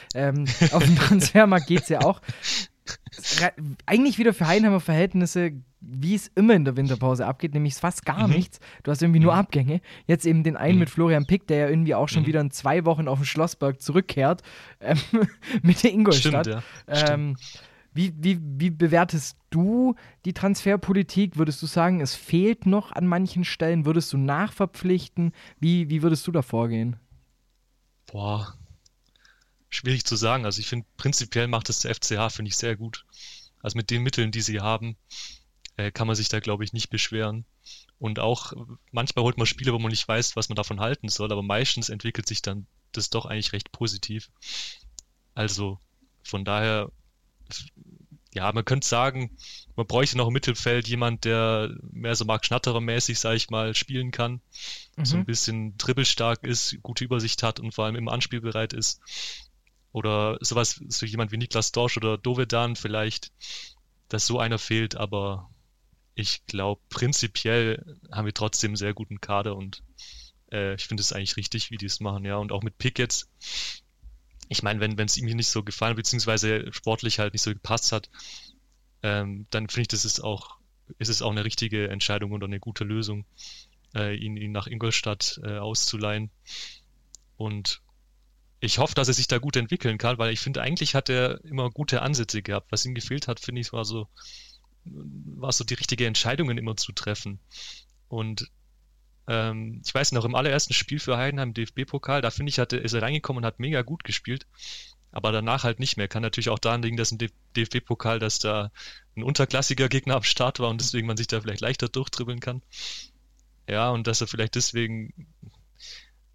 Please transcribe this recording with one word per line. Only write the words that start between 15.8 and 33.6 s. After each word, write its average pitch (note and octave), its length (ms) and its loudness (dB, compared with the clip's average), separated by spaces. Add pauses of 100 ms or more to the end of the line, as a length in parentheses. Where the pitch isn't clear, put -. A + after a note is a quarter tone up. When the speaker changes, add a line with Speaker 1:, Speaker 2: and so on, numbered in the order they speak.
Speaker 1:
der A#3 80 6
Ingolstadt. D3+ 540 6
Speaker 2:
Stimmt, A2 180 -2 (240)
ja. C#3+ 80 -2
Stimmt. D3 240 4
Speaker 1:
Ähm, D3 160 -2 (580)
wie, F3 220 0
wie, F3 240 4
wie D3+ 300 0
bewertest E3 640 4 (140)
du A#3 440 4 (300)
die F3+ 80 -2
Transferpolitik? G3 1040 2
Würdest D3+ 260 2
du E3 40 -4
sagen, F3 340 4
es C3+ 140 -2
fehlt G3+ 500 2
noch G3 280 4
an F3+ 140 0
manchen F3+ 380 2
Stellen? E3 400 2
Würdest D#3+ 280 2
du C#3 60 2
nachverpflichten? F3 1120 0 (280)
Wie, E3+ 300 4
wie D3+ 120 2
würdest D#3 240 4
du F3 60 -2
da E3 100 4
vorgehen? A#2 540 0 (1080)
Speaker 2:
Boah, G#2 480 -6 (1160)
schwierig B2+ 340 -2
zu A#2 120 -2
sagen. A2+ 280 2
Also G2+ 160 -2
ich G#2+ 80 -8
find, A#2+ 180 -6 (100)
prinzipiell A#2+ 520 0
macht A#2 200 -2
es - 120 -2
der - 100 -2
F - 100 -2
C - 180 -2
H, A2 120 0
finde G#2+ 200 -8
ich, F#2+ 60 -2
sehr A2+ 200 -2
gut. A2+ 280 -12 (580)